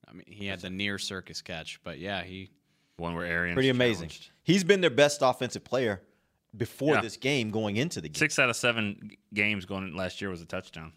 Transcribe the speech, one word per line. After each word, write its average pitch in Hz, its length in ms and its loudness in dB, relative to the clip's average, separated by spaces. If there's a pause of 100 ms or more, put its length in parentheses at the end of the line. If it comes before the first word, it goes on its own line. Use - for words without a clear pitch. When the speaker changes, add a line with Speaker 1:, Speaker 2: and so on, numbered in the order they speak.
Speaker 1:
I - 20 -20
mean, 90 160 -20
he 101 200 -12
had 95 120 -4
the 92 100 -8
near 98 280 -2
circus 92 440 -8
catch, 80 440 -10
but 80 140 -12
yeah, 95 220 -4
he 92 300 -12 (460)
Speaker 2:
One 85 180 -4
where 85 100 -4
Arians 87 300 0
Speaker 3:
Pretty 131 140 6
amazing. 117 400 2
Speaker 2:
challenged. - 220 -18 (120)
Speaker 3:
He's 185 200 6
been 190 160 4
their 175 120 4
best 147 320 6
offensive 123 400 2
player 117 400 0 (520)
before 135 380 0
Speaker 2:
Yeah. 131 80 4
Speaker 3:
this 113 160 -6
game 127 320 0
going 107 280 0
into 147 220 -2
the 78 100 -8
game. - 100 -14
Speaker 2:
Six 151 180 2
out 135 100 4
of 117 80 2
seven 113 540 0
g-, - 80 -20 (160)
games 104 320 0
going 95 300 -6
last 92 260 -4
year 101 80 -4
was 90 100 -8
a 82 60 -16
touchdown. 82 520 -12